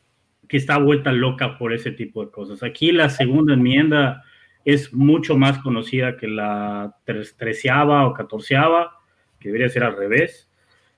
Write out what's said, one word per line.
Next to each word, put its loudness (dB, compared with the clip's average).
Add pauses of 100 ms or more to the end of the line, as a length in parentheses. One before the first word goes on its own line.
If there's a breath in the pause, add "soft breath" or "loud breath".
(480)
que 0
está 0
vuelta 2
loca -2
por -6
ese -6
tipo -10
de -16
cosas. -14
Aquí 0
la 2
segunda 2
enmienda 2 (420 soft breath)
es 2
mucho 2
más 4
conocida -4
que -8
la -6 (100)
tres-, -10
treceava 2
o -2
catorceava, 0 (480)
que -12
debería -2
ser -2
al -2
revés, -2 (480)